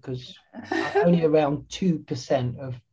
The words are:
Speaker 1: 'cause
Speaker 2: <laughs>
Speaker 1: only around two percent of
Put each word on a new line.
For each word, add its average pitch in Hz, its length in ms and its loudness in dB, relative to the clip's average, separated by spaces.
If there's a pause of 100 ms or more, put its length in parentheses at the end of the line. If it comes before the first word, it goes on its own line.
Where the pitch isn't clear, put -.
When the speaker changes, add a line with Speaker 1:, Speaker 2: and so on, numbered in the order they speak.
Speaker 1:
'cause - 340 -10 (160)
Speaker 2:
<laughs> - 440 -4
Speaker 1:
only 175 280 4
around 151 440 2
two 175 320 0
percent 127 580 -2
of 131 160 -10 (180)